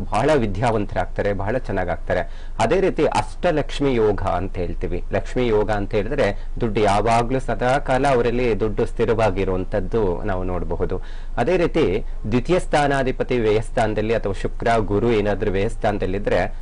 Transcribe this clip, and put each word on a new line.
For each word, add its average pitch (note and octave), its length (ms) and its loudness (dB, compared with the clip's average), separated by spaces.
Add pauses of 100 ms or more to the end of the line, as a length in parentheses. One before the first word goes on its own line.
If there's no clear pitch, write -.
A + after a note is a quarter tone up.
(120)
ಬಹಳ A#2 240 2
ವಿದ್ಯಾವಂತರಾಗ್ತಾರೆ, G#2+ 1000 0
ಬಹಳ G2+ 240 -2
ಚೆನ್ನಾಗಾಗ್ತಾರೆ. F2+ 640 -2 (400)
ಅದೇ B2+ 200 2
ರೀತಿ D#3+ 260 2
ಅಷ್ಟಲಕ್ಷ್ಮಿ C#3+ 880 0
ಯೋಗ G#2 260 2
ಅಂತ F#2 360 -2
ಹೇಳ್ತೀವಿ. E2+ 540 -2
ಲಕ್ಷ್ಮಿ B2 360 0
ಯೋಗ G#2+ 240 2
ಅಂತ G#2 240 -2
ಹೇಳಿದ್ರೆ G#2 500 0 (160)
ದುಡ್ಡು A2+ 180 0
ಯಾವಾಗ್ಲೂ A2+ 600 2
ಸದಾ B2 380 0
ಕಾಲ C3+ 300 0
ಅವರಲ್ಲಿ A#2+ 520 2
ದುಡ್ಡು A2 260 0
ಸ್ಥಿರವಾಗಿರುವಂತದ್ದು G2 1400 0
ನಾವು F#2 200 -2
ನೋಡಬಹುದು. F2+ 580 -2 (360)
ಅದೇ D3 200 2
ರೀತಿ C3+ 480 0 (260)
ದ್ವಿತೀಯ B2 280 2
ಸ್ಥಾನಾಧಿಪತಿ C3+ 800 0
ವ್ಯಯಸ್ಥಾನದಲ್ಲಿ G#2+ 760 2
ಅಥವಾ G#2 200 -2
ಶುಕ್ರ, - 340 -2 (100)
ಗುರು G2+ 340 2
ಏನಾದ್ರೂ G#2 400 0
ವ್ಯಯಸ್ಥಾನದಲ್ಲಿದ್ರೆ G#2 920 0 (160)